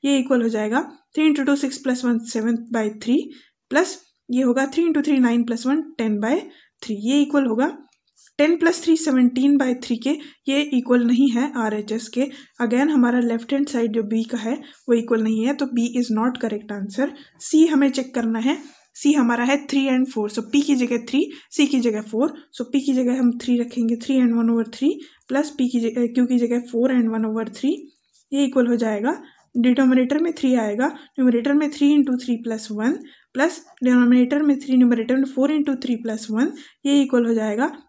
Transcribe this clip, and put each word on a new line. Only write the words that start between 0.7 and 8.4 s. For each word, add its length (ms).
three 180
into 140
two 140
six 220
plus 180
one 140
seven 200
by 220
three, 200
प्लस 320
ये 120
होगा 280
three 140
into 180
three 180
nine 240
plus 220
one 120
ten 100
by 240
three, 200
ये 220
इक्वल 240
होगा 320
टेन 180